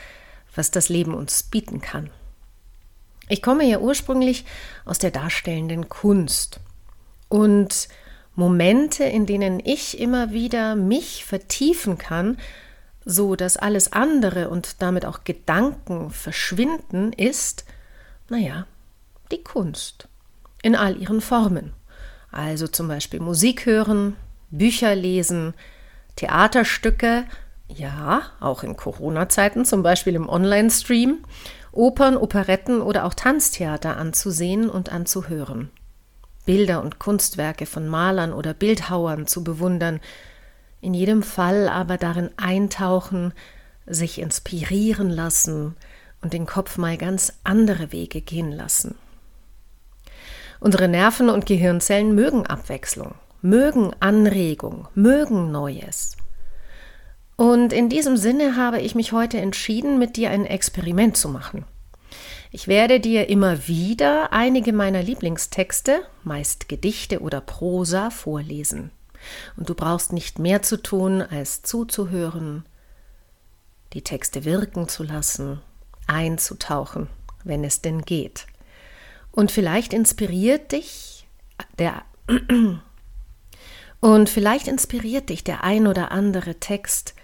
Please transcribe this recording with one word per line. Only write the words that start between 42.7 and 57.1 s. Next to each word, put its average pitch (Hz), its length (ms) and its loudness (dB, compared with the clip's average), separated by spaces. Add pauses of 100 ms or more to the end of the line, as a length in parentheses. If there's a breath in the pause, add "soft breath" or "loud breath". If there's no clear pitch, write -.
sich 165 320 -4
inspirieren 190 920 -2
lassen 160 640 -2 (460 soft breath)
und 160 100 -4
den 165 140 -4
Kopf - 320 -4
mal 170 180 -2
ganz 185 380 -2 (100)
andere 196 480 4
Wege - 300 -8
gehen 160 280 -4
lassen. - 460 -4 (1600 loud breath)
Unsere 185 300 4
Nerven 208 400 4
und 202 160 2
Gehirnzellen 196 720 4
mögen 240 320 4
Abwechslung, - 680 -8 (280)
mögen 233 580 4
Anregung, 196 920 2
mögen 220 580 4
Neues. 143 640 -6 (1200 soft breath)